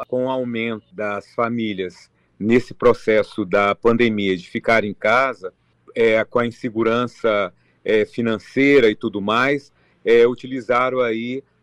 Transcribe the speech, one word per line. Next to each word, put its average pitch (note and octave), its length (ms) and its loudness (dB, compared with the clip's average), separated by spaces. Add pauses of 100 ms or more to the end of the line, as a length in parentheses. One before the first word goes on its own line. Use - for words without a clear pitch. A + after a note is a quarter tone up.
com B2+ 200 -4
o - 20 -4
aumento A#2 640 -6
das G#2 400 -8
famílias A2 760 -6 (300)
nesse A2+ 340 0
processo A2 680 0
da G2+ 320 0
pandemia A2 640 0
de F2 120 -14
ficar A2+ 360 0
em G2+ 80 -6
casa, A2+ 580 -2 (420)
é, A2 300 2
com - 160 -2
a A#2+ 80 0
insegurança, A2+ 1080 -2 (300)
é, G#2 220 0
financeira A#2+ 840 0
e G#2+ 60 -2
tudo G#2 240 -6
mais, B2 540 -4 (320)
é, A#2 200 6
utilizaram B2+ 760 -2
aí A#2+ 420 -4 (200)